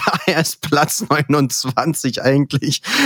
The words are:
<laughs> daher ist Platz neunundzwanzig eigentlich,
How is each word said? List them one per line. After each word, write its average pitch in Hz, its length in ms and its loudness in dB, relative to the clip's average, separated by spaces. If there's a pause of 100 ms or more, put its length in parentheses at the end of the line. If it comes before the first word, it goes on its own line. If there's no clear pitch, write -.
(100)
<laughs> 175 160 -2
daher 160 140 2
ist - 200 -4
Platz 151 500 0
neunundzwanzig 143 1120 0
eigentlich, 135 600 0 (240)